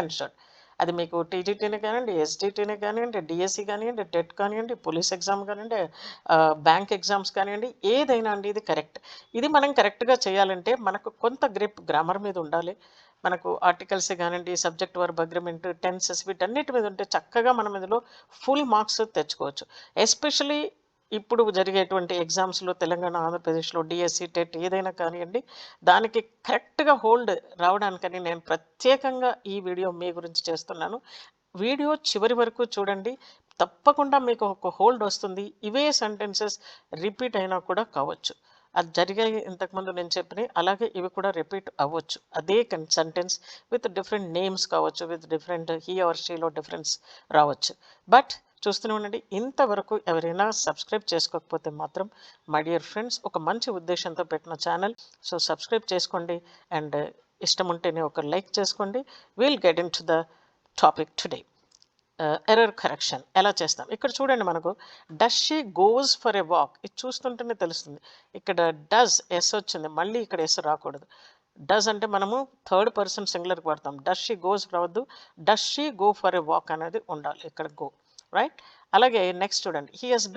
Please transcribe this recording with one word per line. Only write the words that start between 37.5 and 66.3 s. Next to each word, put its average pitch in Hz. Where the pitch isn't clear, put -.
కూడా 190
కావచ్చు. 147
అది 170
జరిగాయి 214
ఇంతకుముందు 185
నేను 170
చెప్పినవి, 185
అలాగే 196
ఇవి 180
కూడా 196
రిపీట్ 190
అవ్వచ్చు. 156
అదే 185
con-, 160
sentence 165
with 247
different 196
names 190
కావచ్చు, 160
with 160
different 165
he 185
or 165
she 175
లో 165
డిఫరెన్స్ 156
రావచ్చు. 147
But 269
చూస్తూనే 208
ఉండండి. 208
ఇంతవరకు 220
ఎవరైనా 170
సబ్స్క్రైబ్ 208
చేసుకోకపోతే 165
మాత్రం, 180
my 151
dear 170
friends, 233
ఒక 180
మంచి 226
ఉద్దేశంతో 170
పెట్టిన 160
ఛానల్. 180
So -
సబ్స్క్రైబ్ 220
చేసుకోండి 175
and 151
ఇష్టం 185
ఉంటేనే 170
ఒక 156
లైక్ 190
చేసుకోండి. 202
We'll 269
get 165
into -
the 160
topic 156
today. -
ఆ, -
ఎర్రర్ 220
కరెక్షన్ 143
ఎలా 202
చేస్తాం? -
ఇక్కడ 269
చూడండి, 262
మనకు 165
does 240
she 311
goes 240
for 226